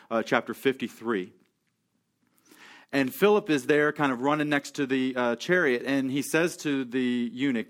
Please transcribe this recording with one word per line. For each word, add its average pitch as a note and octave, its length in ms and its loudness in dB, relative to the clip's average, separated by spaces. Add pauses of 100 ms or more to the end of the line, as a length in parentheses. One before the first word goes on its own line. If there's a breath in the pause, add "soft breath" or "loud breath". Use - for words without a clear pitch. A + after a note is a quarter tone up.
(100)
uh, A2+ 120 0
chapter A#2 300 0
fifty-three. A2+ 800 -4 (1600 loud breath)
And C3+ 220 0
Philip G#3 340 4
is C#3+ 160 2
there D3+ 260 4
kind C#3+ 220 0
of A#2+ 80 -4
running D3 300 0
next C#3+ 220 -2
to C#3+ 140 -2
the, C3 300 0
uh, A#2+ 200 0
chariot, C#3+ 500 0
and C3+ 240 -2
he C#3 100 -2
says D#3+ 380 0
to C3+ 260 -2
the B2 480 -2
eunuch, B2 380 -2